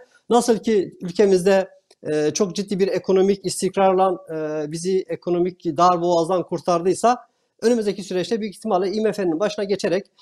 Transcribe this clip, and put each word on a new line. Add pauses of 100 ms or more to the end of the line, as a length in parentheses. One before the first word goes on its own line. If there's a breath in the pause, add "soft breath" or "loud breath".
(300 soft breath)
nasıl
ki
ülkemizde, (340)
e,
çok
ciddi
bir
ekonomik
istikrarla, (140)
e,
bizi
ekonomik
dar
boğazdan
kurtardıysa (440)
önümüzdeki
süreçte
büyük
ihtimalle
I
M
F'nin
başına
geçerek (160 soft breath)